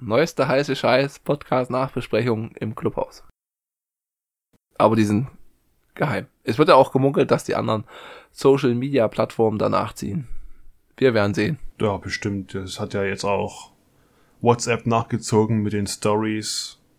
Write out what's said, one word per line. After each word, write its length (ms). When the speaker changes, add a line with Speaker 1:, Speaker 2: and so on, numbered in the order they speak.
Speaker 1:
neueste 480
heiße 260
Scheiß 460
Podcast-Nachbesprechung 1400
im 180
Clubhaus. 480
Aber 200
die 80
sind 240
geheim. 320
Es 160
wird 100
ja 60
auch 160
gemunkelt, 400
dass 140
die 100
anderen 300
Social-Media-Plattformen 1300
danach 320
ziehen. 340
Wir 180
werden 200
sehen. 260
Speaker 2:
Ja, 180
bestimmt. 580
Es 240
hat 120
ja 120
jetzt 200
auch 480
WhatsApp 460
nachgezogen 760
mit 120
den 120
Stories. 960